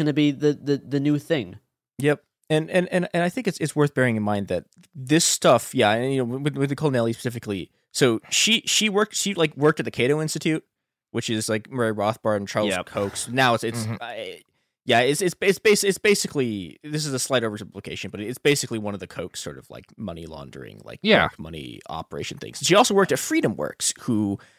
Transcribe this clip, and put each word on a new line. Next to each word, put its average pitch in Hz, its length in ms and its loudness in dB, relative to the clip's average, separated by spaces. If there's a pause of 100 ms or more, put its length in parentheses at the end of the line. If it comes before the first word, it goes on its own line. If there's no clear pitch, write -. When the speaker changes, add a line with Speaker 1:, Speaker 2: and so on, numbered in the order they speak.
Speaker 1:
gonna 151 80 2
be 147 200 4
the, 139 280 0
the, 143 260 -2
the 139 140 -2
new 147 200 2
thing. 104 360 -4 (440)
Speaker 2:
Yep. 143 220 2 (280)
And, 156 200 2
and, 180 200 2
and, 175 240 0
and 170 80 2
I 180 80 2
think 247 180 -4
it's, 180 100 -2
it's - 180 -4
worth 147 180 4
bearing 127 220 2
in 107 60 -2
mind 104 260 0
that 90 160 -2 (300)
this 143 300 2
stuff, - 500 4
yeah, 110 180 6
and, 123 200 0
you 131 120 0
know, 120 140 -6
with, 143 180 -4
with 139 140 0
Nicole 143 200 -2
Nelly 117 240 2
specifically, 110 560 -6 (220)
so 117 280 4 (100)
she, - 340 2
she - 240 2
worked, 208 280 0
she, 196 180 -2
like, 160 220 0
worked 151 240 4
at 147 40 -2
the 120 60 -6
Cato 135 320 2
Institute, 156 420 -2 (460)
which - 180 -4
is, 110 220 -2
like, 110 200 -2
Murray 120 220 0
Rothbard 107 440 0
and 101 120 -4
Charles 107 220 0
Speaker 1:
Yep. 90 160 -2
Speaker 2:
Koch's. - 420 -4
Now 123 260 2
it's, 113 100 -2
it's, 113 200 -4
Speaker 3:
Mm-hmm. 110 160 -6
Speaker 2:
I, 107 400 -12 (460)
yeah, 117 140 4
it's, 135 200 2
it's, 180 220 0
it's 190 160 4
basi-, 208 260 4
it's 196 140 0
basically, 123 840 0
this 151 220 -6
is 147 80 -4
a 131 60 -2
slight 123 240 0
oversimplification, 104 680 -8
but 95 100 -10
it's 110 180 -8
basically 139 400 0
one 104 160 -6
of 95 60 -10
the 92 60 -14
Koch's - 340 -12
sort 71 180 -12
of, - 100 -20
like, - 160 -18 (140)
money 85 260 -10
laundering, 67 600 -16
like, - 180 -18
Speaker 3:
Yeah. 202 160 6
Speaker 2:
dark 82 200 0
money 73 420 -12 (100)
operation - 480 -8
things. - 240 -14
She 160 120 4
also 202 200 6
worked 196 180 4
at 127 60 0
Freedom 220 380 -2
Works, - 440 -4
who 104 380 0 (200)